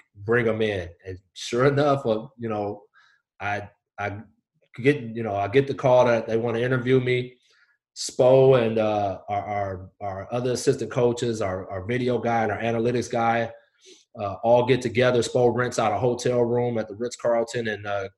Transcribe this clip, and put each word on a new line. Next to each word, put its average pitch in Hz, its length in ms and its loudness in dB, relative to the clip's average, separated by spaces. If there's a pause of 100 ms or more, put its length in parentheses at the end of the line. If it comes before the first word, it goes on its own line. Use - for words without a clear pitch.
(160)
bring 113 320 0
him 110 140 -2
in." 101 280 -2 (160)
And 92 120 -12 (160)
sure 123 320 -2
enough, 139 400 2
uh, 110 220 -2 (100)
you 117 120 -6
know, 104 340 -6 (560)
I, 101 300 -6 (300)
I 104 200 -6 (600)
get, 135 200 2
you 117 220 -8
know, 104 120 -4
I 101 120 -2
get 135 200 2
the 143 60 -6
call 127 320 4
that 117 220 2
they 113 100 0
wanna 113 220 -2
interview 127 400 2
me. 123 360 -2 (600)
Spo 131 720 6
and, 113 120 0
uh, 104 420 0 (100)
our, 101 160 -4
our, 98 460 -6 (100)
our 98 320 -8
other 123 200 -2
assistant 120 380 -2
coaches, 120 500 0
our, 92 280 -4
our 98 160 -8
video 123 320 -2
guy 113 260 0
and 107 80 -2
our 101 80 -6
analytics 117 520 -2
guy, 117 400 0 (680)
uh, 101 240 -6
all 120 220 6
get 123 160 2
together. 123 380 2
Spo 120 340 2
rents 120 260 -2
out 110 140 0
a 101 40 -2
hotel 123 460 0
room 120 340 0
at 107 100 -4
the 101 80 -14
Ritz-Carlton 117 720 -4
in, 104 180 -6
uh, 101 220 -6 (100)